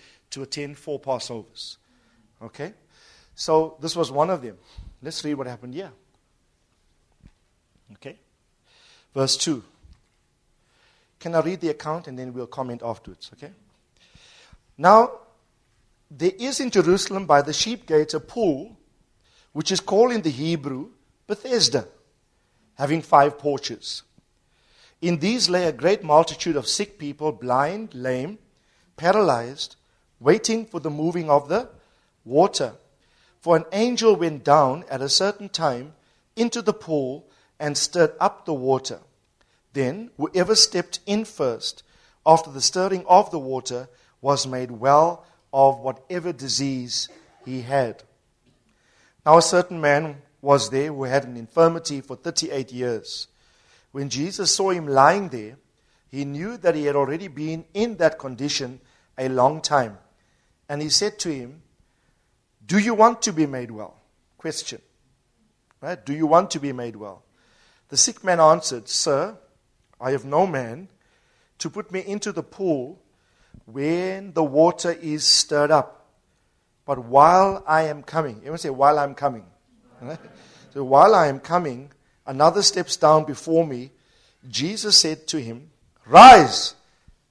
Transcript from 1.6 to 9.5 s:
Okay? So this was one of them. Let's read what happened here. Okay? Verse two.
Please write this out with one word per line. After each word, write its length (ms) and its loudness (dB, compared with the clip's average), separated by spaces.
Okay? 320 -16
So 460 0
this 160 -8
was 160 -4
one 160 0
of 140 -6
them. 160 -16
Let's 240 -14
read 100 -6
what 120 -10
happened 260 -16
here. 200 -14
Okay? 240 -20
Verse 240 -2
two. 260 -4